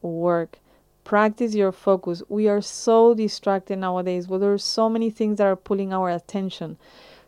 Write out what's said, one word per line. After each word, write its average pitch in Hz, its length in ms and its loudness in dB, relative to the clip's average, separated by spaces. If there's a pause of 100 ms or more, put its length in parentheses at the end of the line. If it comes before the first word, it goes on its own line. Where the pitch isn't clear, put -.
work. 170 580 -2 (440)
Practice 214 520 0
your 196 160 2
focus. 185 560 -2
We 214 200 0
are 202 140 2
so 226 520 4
distracted 202 640 -2
nowadays. 180 500 -4
Well, 190 120 -4
there 202 120 2
are 202 60 2
so 226 320 0
many 226 200 0
things 214 280 -2
that 202 80 2
are 190 100 2
pulling 196 380 -4
our 185 160 -2
attention. 175 680 -6 (500)